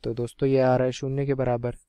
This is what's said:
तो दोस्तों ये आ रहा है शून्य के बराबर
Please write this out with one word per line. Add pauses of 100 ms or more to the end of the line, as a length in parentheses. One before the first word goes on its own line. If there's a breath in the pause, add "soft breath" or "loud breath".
तो
दोस्तों
ये
आ
रहा
है
शून्य
के
बराबर (120)